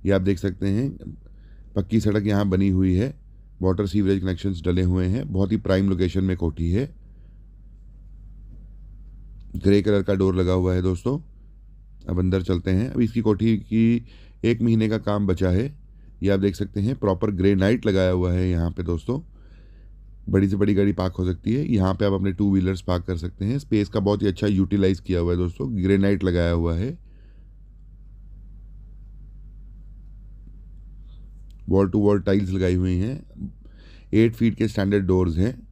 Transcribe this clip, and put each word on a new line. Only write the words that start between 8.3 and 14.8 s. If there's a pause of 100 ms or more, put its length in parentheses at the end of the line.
ग्रे
कलर
का
डोर
लगा
हुआ
है
दोस्तों। (840)
अब
अंदर
चलते
हैं।
अब
इसकी
कोठी
की (380)
एक
महीने